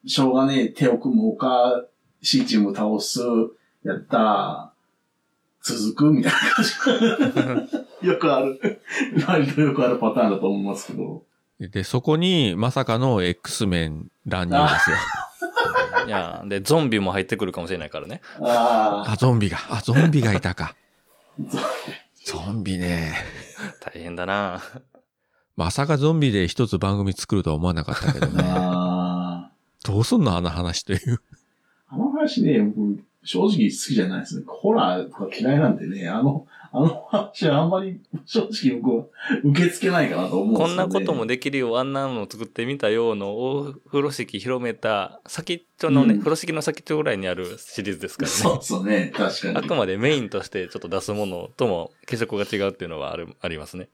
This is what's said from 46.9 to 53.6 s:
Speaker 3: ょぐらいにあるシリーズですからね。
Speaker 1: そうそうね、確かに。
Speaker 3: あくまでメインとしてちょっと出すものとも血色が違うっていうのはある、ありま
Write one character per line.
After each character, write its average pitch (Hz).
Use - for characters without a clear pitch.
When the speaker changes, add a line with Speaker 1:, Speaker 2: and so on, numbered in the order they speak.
Speaker 3:
ょ 151
ぐ 151
ら 156
い 95
に 95
あ 90
る 90
シ -
リ 98
ー -
ズ 80
で -
す -
か -
ら -
ね。 -
Speaker 1:
そ 160
う -
そ 92
う 95
ね、 92
確 -
か -
に。 -
Speaker 3:
あ 160
く 160
ま 113
で 95
メ 139
イ 139
ン 110
と 98
し -
て 92
ち -
ょ 101
っ -
と 87
出 95
す 104
も 104
の 87
と 127
も 85
血 120
色 113
が 101
違 110
う -
っ -
て 92
い -
う -
の 78
は 71
あ 85
る、 85
あ 95
り 80
ま 76